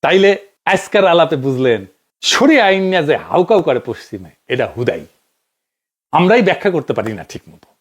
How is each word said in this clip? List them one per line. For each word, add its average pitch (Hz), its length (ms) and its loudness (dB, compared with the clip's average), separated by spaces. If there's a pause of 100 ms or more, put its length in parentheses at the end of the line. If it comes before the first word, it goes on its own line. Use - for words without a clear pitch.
তাইলে 190 260 4 (360)
আজকের 190 380 0 (100)
আলাপে 160 320 2
বুঝলেন, 127 360 0 (420)
শরিয়া 277 460 2
আইন 190 220 0
নিয়ে 180 180 0
যে 147 60 2 (120)
হাউকাউ 180 400 2
করে 127 120 0 (100)
পশ্চিমে, 92 420 -12 (220)
এটা 127 200 -2
হুদাই। 117 300 -4 (1080)
আমরাই 185 300 2
ব্যাখ্যা 190 340 0
করতে 139 220 -4
পারি 110 160 -4
না 87 180 -12
ঠিক - 200 -16
মতো। - 160 -20 (140)